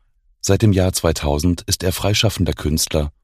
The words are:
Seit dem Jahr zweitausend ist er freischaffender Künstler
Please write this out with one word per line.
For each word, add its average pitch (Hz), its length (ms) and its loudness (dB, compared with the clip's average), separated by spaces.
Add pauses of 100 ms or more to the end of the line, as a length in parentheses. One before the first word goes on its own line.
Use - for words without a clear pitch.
(400)
Seit 98 220 0
dem 110 100 6
Jahr 92 220 2
zweitausend 80 680 0
ist - 180 -4
er 92 100 0
freischaffender 95 640 0
Künstler 76 580 -2 (120)